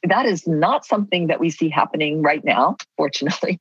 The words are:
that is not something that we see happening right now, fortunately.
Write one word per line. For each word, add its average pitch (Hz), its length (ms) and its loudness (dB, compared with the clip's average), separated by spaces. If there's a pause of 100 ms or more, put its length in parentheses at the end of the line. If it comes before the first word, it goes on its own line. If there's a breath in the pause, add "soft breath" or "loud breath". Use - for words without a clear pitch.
that 196 240 2
is 190 200 -2
not 175 380 2
something 202 440 0
that 156 120 0
we 165 80 2
see 160 220 -2
happening 156 500 -2
right 151 240 0
now, - 320 2 (200)
fortunately. 147 640 -2